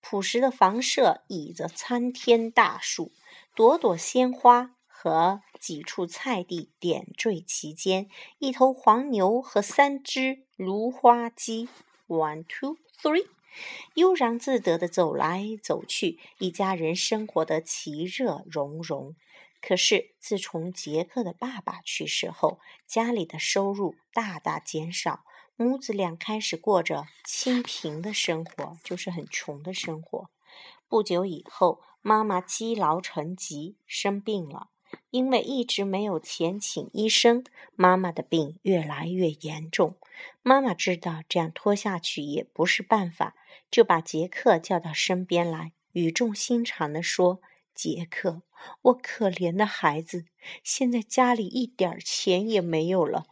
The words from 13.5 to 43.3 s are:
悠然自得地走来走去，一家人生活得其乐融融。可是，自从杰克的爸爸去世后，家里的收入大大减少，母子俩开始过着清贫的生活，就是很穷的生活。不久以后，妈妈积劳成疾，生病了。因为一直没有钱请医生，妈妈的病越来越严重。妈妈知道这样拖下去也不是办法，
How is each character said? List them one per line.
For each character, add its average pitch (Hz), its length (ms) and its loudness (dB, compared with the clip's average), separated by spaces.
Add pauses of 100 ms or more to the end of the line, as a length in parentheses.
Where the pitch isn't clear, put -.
悠 359 200 6
然 240 240 0
自 254 220 0
得 165 180 2
地 175 80 0
走 165 300 0
来 170 280 0 (160)
走 - 240 -4
去， - 360 -4 (180)
一 185 140 -4
家 190 240 -2
人 165 180 -2
生 214 320 -2
活 160 180 -2
得 160 160 -2
其 160 460 -8
乐 185 420 -4
融 156 320 -6
融。 151 360 -8 (440)
可 185 160 0
是， - 440 0
自 202 180 -4
从 175 340 -8
杰 156 300 -4
克 240 220 -6
的 175 80 -8
爸 240 280 -10
爸 - 220 -10
去 - 240 -8
世 - 240 -4
后， - 300 -2 (260)
家 233 240 -2
里 208 140 -2
的 160 160 -8
收 196 320 0
入 196 240 -4 (160)
大 202 260 -4
大 156 220 -4
减 165 320 -8
少， - 320 -4 (320)
母 247 200 0
子 262 160 -8
俩 180 240 -2
开 214 220 -6
始 208 180 -6
过 190 240 2
着 151 280 -4 (160)
清 247 360 -2
贫 160 400 -8
的 208 140 -8
生 165 300 -2
活， 160 400 -12
就 175 120 -8
是 185 140 -8
很 156 160 -8
穷 - 340 -10
的 180 140 -10
生 160 260 -8
活。 - 300 -10 (560)
不 220 160 2
久 185 240 0
以 165 240 -8
后， - 300 2 (200)
妈 214 220 4
妈 208 180 0
积 226 360 -4
劳 170 240 2
成 165 340 -8
疾， 165 500 -10
生 202 360 -4
病 196 280 -6
了。 - 200 -16 (420)
因 254 180 0
为 247 140 4
一 254 220 -2
直 202 200 -2
没 196 200 -2
有 180 160 -2
钱 175 400 -2
请 - 320 -6
医 214 160 0
生， 240 340 6 (320)
妈 185 220 6
妈 180 160 -2
的 156 100 -6
病 160 400 -2
越 175 220 2
来 147 240 -6
越 180 220 0
严 156 380 -8
重。 165 280 0 (460)
妈 262 180 6
妈 247 120 0
知 - 240 -2
道 160 320 -8
这 180 120 2
样 160 120 0
拖 208 220 0
下 196 240 -2
去 - 240 -6
也 147 220 -4
不 - 200 -2
是 180 200 0
办 196 260 0
法， - 240 -4 (340)